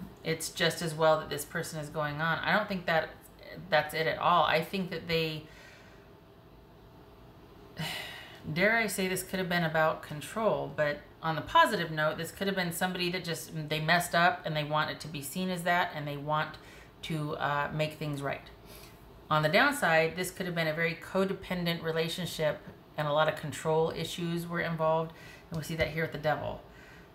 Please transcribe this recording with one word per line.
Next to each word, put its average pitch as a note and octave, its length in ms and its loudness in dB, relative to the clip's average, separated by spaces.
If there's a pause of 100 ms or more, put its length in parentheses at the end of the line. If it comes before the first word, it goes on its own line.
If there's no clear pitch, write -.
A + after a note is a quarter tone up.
(240)
it's E3 260 -4
just D#3+ 320 0
as D#3+ 140 -2
well D#3 240 6
that D3+ 100 -8
this D3 140 -4
person D#3+ 360 -6
is D3 100 -8
going D3 320 -4
on." D#3+ 180 2
I D#3+ 160 2
don't G#3+ 140 0
think F#3+ 160 -4
that D#3+ 240 2 (600)
that's D3+ 240 4
it D#3+ 140 0
at C#3+ 100 0
all. E3 280 6
I D#3 180 4
think F#3 280 -4
that E3+ 180 -6
they, D#3+ 340 0 (2250)
<sighs> D#3+ 60 -8 (680)
dare G3+ 240 6
I A3+ 100 2
say F#3+ 220 0
this F#3 140 -2
could - 160 -4
have F#3 100 -2
been F3 160 2
about D#3+ 380 2
control, D3 720 -2
but D3 260 0 (220)
on D#3+ 140 0
the D3+ 60 -2
positive A3 500 4
note, D#3 260 2
this E3+ 140 -6
could - 160 -4
have G3 80 0
been F3 160 0
somebody F3+ 400 0
that F3 140 -4
just, E3 260 -6 (180)
they D#3 120 -2
messed E3+ 340 4
up F3 300 4
and D#3 100 -2
they D3+ 80 0
want D3+ 260 0
it C#3 120 -8
to - 60 -10
be D3+ 140 -8
seen F#3 280 -4
as F3 140 -2
that, F3 300 2
and D3 140 -6
they C#3+ 100 -6
want D3+ 400 -2 (440)
to, D3+ 340 -4
uh, C#3+ 380 0
make D3+ 220 -2
things D3 260 -4
right. C#3 280 -6 (800)
On D#3 120 4
the D#3 80 4
downside, E3+ 680 4
this F3+ 160 -4
could - 140 -6
have F3 100 -4
been E3 120 0
a D3+ 60 0
very E3 220 0
codependent F3+ 880 -2
relationship D#3+ 760 -2 (360)
and D3+ 120 -2
a C#3+ 40 0
lot D3+ 160 4
of - 80 2
control D#3+ 600 0
issues E3+ 520 -4
were E3+ 140 -2
involved. D#3+ 500 0 (380)
And E3 80 -6
we D3+ 60 -4
see E3 120 -6
that D#3 140 0
here D#3+ 140 -2
with D#3 80 -2
the D3 80 -8
Devil. C3+ 420 0 (540)